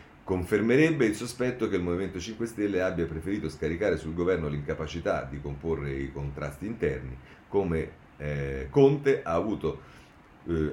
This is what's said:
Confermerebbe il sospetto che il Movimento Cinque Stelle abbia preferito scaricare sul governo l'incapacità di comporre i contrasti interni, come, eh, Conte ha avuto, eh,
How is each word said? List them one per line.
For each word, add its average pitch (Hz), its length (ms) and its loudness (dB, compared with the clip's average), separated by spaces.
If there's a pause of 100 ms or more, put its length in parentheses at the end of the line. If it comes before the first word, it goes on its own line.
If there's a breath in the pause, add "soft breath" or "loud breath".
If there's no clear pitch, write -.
(240 loud breath)
Confermerebbe 117 840 4
il 104 80 2
sospetto 123 520 -2
che 95 100 0
il 90 40 2
Movimento 90 380 -2
Cinque 107 260 -6
Stelle 101 380 0
abbia 85 240 0
preferito 80 420 -4
scaricare 82 480 0
sul 80 160 -6
governo 87 340 2
l'incapacità 76 800 -4
di 71 140 -10
comporre 71 500 -4
i 67 200 -4
contrasti 71 560 -6
interni, 65 500 -4 (300 loud breath)
come, 85 420 0 (280)
eh, 69 520 -4
Conte 139 540 6
ha 82 100 -2
avuto, 85 480 0 (640 loud breath)
eh, 78 260 2